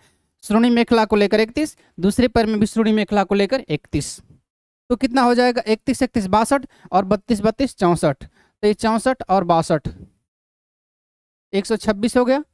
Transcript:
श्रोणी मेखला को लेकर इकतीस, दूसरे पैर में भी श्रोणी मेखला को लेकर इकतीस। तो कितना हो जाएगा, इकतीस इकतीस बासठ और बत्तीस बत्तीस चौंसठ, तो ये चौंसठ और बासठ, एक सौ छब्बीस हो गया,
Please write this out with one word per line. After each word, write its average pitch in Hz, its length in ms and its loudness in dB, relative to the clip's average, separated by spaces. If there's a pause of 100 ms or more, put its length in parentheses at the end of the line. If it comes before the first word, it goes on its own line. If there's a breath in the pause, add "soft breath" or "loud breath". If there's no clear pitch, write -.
(440)
श्रोणी 226 260 2
मेखला 233 360 2
को 214 100 0
लेकर 208 240 2
इकतीस, 240 360 -4 (240 soft breath)
दूसरे 208 280 2
पैर 226 180 0
में 214 140 -2
भी 214 60 2
श्रोणी 220 260 0
मेखला 208 320 0
को 202 120 -2
लेकर 202 340 -2
इकतीस। - 500 -6 (720)
तो 247 60 -2
कितना 254 260 0
हो 247 120 4
जाएगा, 247 340 2
इकतीस 220 340 -2
इकतीस 240 260 -2
बासठ 226 380 0 (260 loud breath)
और 190 140 2
बत्तीस 208 360 -2
बत्तीस 208 360 -2
चौंसठ, 170 460 0
तो - 440 -8
ये 214 80 2
चौंसठ 226 540 -2
और 190 140 2
बासठ, 165 460 0 (1600)
एक 196 120 -4
सौ 226 100 -4
छब्बीस 214 420 -2
हो 247 80 4
गया, 269 180 0 (100)